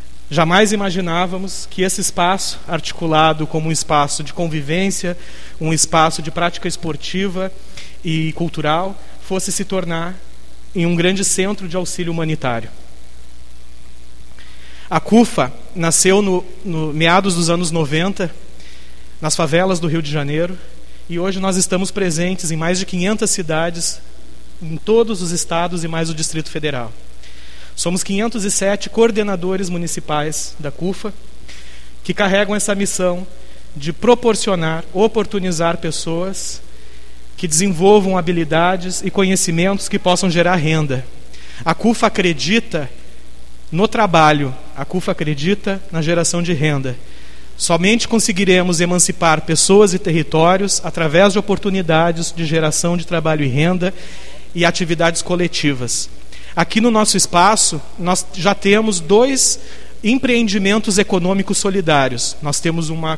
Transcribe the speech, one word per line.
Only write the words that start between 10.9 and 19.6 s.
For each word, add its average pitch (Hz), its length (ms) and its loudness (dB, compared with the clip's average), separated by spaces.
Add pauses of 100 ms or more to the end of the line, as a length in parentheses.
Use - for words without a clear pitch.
grande 185 300 2
centro 190 420 0
de 160 80 -4
auxílio 175 380 -2
humanitário. 147 560 -2 (2250)
A 165 120 2
cufa 180 520 4 (240)
nasceu 185 460 4
no, 185 240 0 (180)
no 160 300 -2
meados 175 400 4
dos 170 160 2
anos 170 220 0
noventa, 165 600 0 (880)
nas 156 160 -2
favelas 175 440 2